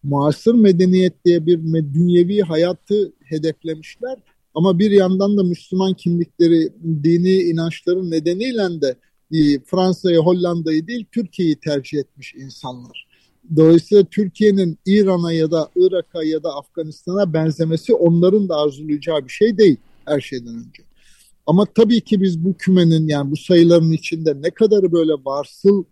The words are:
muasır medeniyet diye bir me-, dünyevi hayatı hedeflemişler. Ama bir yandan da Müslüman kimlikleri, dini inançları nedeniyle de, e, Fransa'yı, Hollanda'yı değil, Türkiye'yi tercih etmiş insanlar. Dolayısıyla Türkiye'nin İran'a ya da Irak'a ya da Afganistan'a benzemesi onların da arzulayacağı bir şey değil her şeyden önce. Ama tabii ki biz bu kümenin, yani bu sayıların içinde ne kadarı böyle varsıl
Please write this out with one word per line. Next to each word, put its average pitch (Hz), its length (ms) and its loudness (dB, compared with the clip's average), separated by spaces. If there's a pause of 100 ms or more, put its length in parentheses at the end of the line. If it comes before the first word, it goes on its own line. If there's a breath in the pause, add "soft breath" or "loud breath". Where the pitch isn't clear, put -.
muasır 143 500 0
medeniyet 185 720 2
diye 170 200 2
bir 170 120 2
me-, 160 360 -4
dünyevi 175 480 2
hayatı 175 720 -2 (120)
hedeflemişler. 160 920 -10 (380)
Ama 175 240 0
bir 208 120 2
yandan 196 460 0
da 190 60 0
Müslüman 185 500 -4
kimlikleri, 170 760 -2 (340)
dini 170 300 0
inançları 175 800 -4
nedeniyle 180 680 -4
de, 131 140 -4 (360)
e, 147 280 0
Fransa'yı, 180 580 -2
Hollanda'yı 165 680 -2
değil, 233 240 -10
Türkiye'yi 180 440 -4
tercih 147 440 -6
etmiş - 360 -14
insanlar. 127 720 -18 (480)
Dolayısıyla 165 480 6
Türkiye'nin 196 840 0
İran'a 190 480 0
ya 160 180 0
da 160 240 -2
Irak'a 180 480 -2
ya 156 200 -4
da 156 120 -6
Afganistan'a 165 800 -6
benzemesi 160 600 -2
onların 175 560 2
da 165 60 -2
arzulayacağı 147 680 -4
bir 127 80 -18
şey 208 260 0
değil 185 200 6 (280)
her 147 160 -4
şeyden 117 340 -12
önce. 117 320 -18 (600 soft breath)
Ama 185 180 2
tabii 226 360 2
ki 196 200 -2
biz 175 240 -2
bu 190 80 -2
kümenin, 165 540 2
yani 143 240 -4
bu 156 60 -6
sayıların 170 540 4
içinde 160 500 -4
ne 165 80 -2
kadarı 202 420 2
böyle 165 220 0 (120)
varsıl 156 680 -2